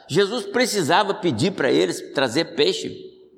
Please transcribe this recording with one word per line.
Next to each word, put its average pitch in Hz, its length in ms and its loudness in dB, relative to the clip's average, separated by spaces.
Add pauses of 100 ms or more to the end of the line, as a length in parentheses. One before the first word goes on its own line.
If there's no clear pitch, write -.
Jesus 202 380 0
precisava 196 680 2
pedir 170 380 0
pra 139 200 0
eles 165 400 0
trazer 139 420 0
peixe. - 400 -2 (440)